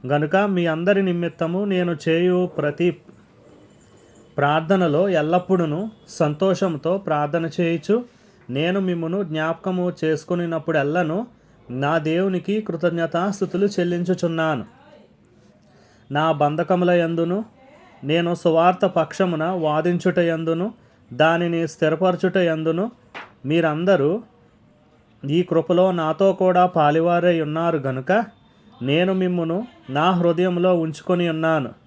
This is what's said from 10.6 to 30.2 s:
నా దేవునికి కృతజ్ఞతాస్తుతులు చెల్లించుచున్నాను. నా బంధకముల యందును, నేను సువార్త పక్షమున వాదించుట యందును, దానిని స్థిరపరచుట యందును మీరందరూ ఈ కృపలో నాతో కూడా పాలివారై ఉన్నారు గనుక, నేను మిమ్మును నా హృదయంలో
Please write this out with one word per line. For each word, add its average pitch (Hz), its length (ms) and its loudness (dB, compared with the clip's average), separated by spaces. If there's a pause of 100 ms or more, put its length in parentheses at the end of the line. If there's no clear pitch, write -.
నా 143 80 0 (160)
దేవునికి 185 480 -2 (120)
కృతజ్ఞతాస్తుతులు 170 1080 -2
చెల్లించుచున్నాను. 175 920 -2 (1500)
నా 147 140 0 (160)
బంధకముల 175 520 2 (100)
యందును, 170 360 0 (640)
నేను 170 280 0 (100)
సువార్త 175 440 4 (120)
పక్షమున 165 480 0 (200)
వాదించుట 175 540 0 (120)
యందును, 165 360 -2 (440)
దానిని 165 500 2 (120)
స్థిరపరచుట 175 640 0 (120)
యందును 160 380 0 (640)
మీరందరూ 160 600 2 (1120)
ఈ 143 160 0 (120)
కృపలో 170 360 2 (140)
నాతో 160 280 2 (140)
కూడా 180 220 4 (140)
పాలివారై 170 580 2 (100)
ఉన్నారు 160 400 -2
గనుక, 131 240 -4 (800)
నేను 180 320 2
మిమ్మును 175 380 -2 (380)
నా 165 100 2 (100)
హృదయంలో 175 640 2